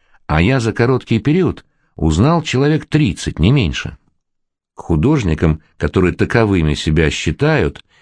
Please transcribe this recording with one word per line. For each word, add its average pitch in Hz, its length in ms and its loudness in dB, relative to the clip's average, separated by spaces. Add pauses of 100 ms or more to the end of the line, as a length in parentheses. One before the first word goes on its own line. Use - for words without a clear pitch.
(280)
а 78 140 2
я 127 180 2
за 113 140 -2
короткий 120 460 0
период 147 460 -2 (300)
узнал 104 460 2
человек 143 440 -2
тридцать, - 540 -2
не 87 120 4
меньше». 107 460 -2 (840)
Художникам, 82 800 0 (160)
которые 87 360 0
таковыми 95 600 0
себя 78 380 0
считают, 110 720 -2 (180)